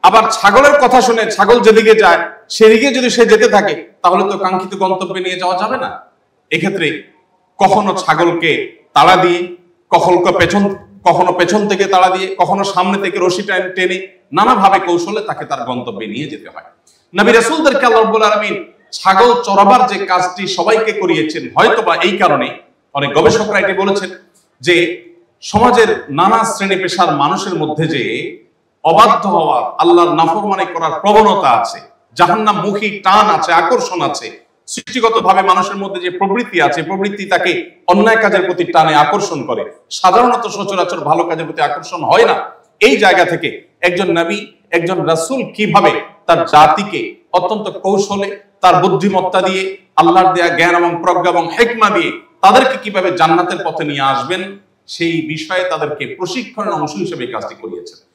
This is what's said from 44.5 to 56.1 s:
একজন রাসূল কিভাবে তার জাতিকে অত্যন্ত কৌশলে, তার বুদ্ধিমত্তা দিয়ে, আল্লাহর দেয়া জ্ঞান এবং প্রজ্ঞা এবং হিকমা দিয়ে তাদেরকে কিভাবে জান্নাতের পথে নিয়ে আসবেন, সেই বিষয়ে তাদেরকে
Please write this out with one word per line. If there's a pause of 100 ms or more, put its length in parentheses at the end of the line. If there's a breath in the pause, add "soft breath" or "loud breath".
একজন
রাসূল
কিভাবে (260)
তার
জাতিকে (160)
অত্যন্ত
কৌশলে, (200)
তার
বুদ্ধিমত্তা
দিয়ে, (180)
আল্লাহর
দেয়া
জ্ঞান
এবং
প্রজ্ঞা
এবং (100)
হিকমা
দিয়ে (280)
তাদেরকে
কিভাবে
জান্নাতের
পথে
নিয়ে
আসবেন, (280)
সেই
বিষয়ে
তাদেরকে